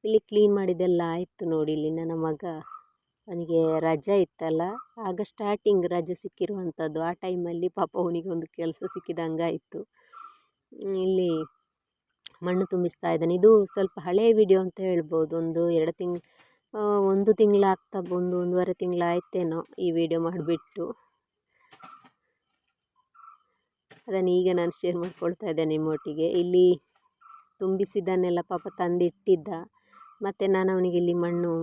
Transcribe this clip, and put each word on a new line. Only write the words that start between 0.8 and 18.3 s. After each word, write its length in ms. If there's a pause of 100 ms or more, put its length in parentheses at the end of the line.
ಆಯ್ತು 380
ನೋಡಿ. 280
ಇಲ್ಲಿ 180
ನನ್ನ 280
ಮಗ, 240 (840)
ಅವನಿಗೆ 340 (180)
ರಜೆ 420
ಇತ್ತಲ್ಲ, 400 (400)
ಆಗ 220
ಸ್ಟಾರ್ಟಿಂಗ್ 680
ರಜೆ 240
ಸಿಕ್ಕಿರುವಂಥದ್ದು. 880
ಆ 140
ಟೈಮಲ್ಲಿ 520
ಪಾಪ 280
ಅವನಿಗೆ 320
ಒಂದು 240
ಕೆಲಸ 280 (100)
ಸಿಕ್ಕಿದಂಗಾಯ್ತು. 920 (1200)
ಇಲ್ಲಿ 300 (1080)
ಮಣ್ಣು 260
ತುಂಬಿಸ್ತಾ 440
ಇದ್ದಾನೆ. 240
ಇದು 160 (160)
ಸ್ವಲ್ಪ 320
ಹಳೆ 340
ವಿಡಿಯೋ 280
ಅಂತ 200
ಹೇಳ್ಬೋದು. 560
ಒಂದು 340
ಎರಡು 260
ತಿಂಗ್-, 240 (520)
ಆ, 60 (280)
ಒಂದು 260
ತಿಂಗ್ಳು 340
ಆಗ್ತಾ 380
ಬಂದು, 340